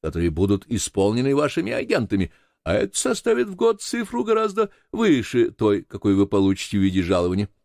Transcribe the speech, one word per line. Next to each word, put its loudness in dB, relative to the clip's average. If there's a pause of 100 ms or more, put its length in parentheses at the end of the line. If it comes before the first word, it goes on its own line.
которые -2
будут 0
исполнены 0
вашими -2
агентами, -2 (320)
а -2
это -2
составит -2
в -12
год 0
цифру -6
гораздо 0 (200)
выше 2
той, 0
какой 0
вы 4
получите 0
в 2
виде 2
жалования. 0 (140)